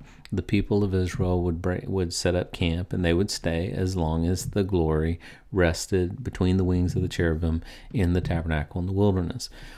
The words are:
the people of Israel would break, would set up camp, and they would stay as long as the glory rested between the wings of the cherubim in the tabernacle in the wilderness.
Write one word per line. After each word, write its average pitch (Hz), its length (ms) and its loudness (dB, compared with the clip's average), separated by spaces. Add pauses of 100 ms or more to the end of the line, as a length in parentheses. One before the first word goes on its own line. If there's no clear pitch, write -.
(320)
the 98 100 0
people 101 420 2
of 95 100 0
Israel 90 500 0
would 87 180 0
break, 90 260 -2
would 92 260 -2
set 87 220 0
up - 180 -2
camp, 85 400 -2
and 92 100 0
they 85 100 4
would 101 160 2
stay 82 420 -2
as 92 240 -2
long 82 300 2
as 92 260 -2
the 101 120 2
glory 82 560 2 (320)
rested 90 720 0
between 92 340 2
the 95 60 2
wings 90 320 2
of 92 60 0
the 92 60 2
cherubim 82 540 0 (320)
in 90 200 2
the 90 80 2
tabernacle 82 580 -2
in 90 80 -2
the 98 60 -4
wilderness. 95 560 0 (280)